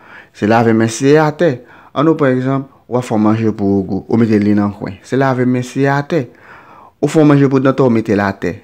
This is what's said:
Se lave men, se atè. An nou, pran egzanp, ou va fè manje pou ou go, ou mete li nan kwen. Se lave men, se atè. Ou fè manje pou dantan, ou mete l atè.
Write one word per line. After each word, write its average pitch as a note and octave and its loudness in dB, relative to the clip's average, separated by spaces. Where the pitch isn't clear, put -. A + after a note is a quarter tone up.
Se G#2 -2
lave A2+ 4
men, A2+ 2
se C3+ 2
atè. D3+ 0
An C3+ -2
nou, D#3+ -2
pran C3 2
egzanp, C3+ -4
ou A#2 -2
va B2 -4
fè A2 -2
manje G#2+ 0
pou G2 0
ou F#2+ -2
go, F#2+ -6
ou A2+ 0
mete A2 2
li G#2 0
nan G2+ -2
kwen. G2 -12
Se B2+ -2
lave B2+ 0
men, B2+ -2
se C3+ -4
atè. C#3+ -2
Ou D3+ -2
fè D#3+ 4
manje C#3+ 4
pou C3 0
dantan, C3+ 2
ou A#2 2
mete A2+ 0
l G2+ 0
atè. F#2+ -6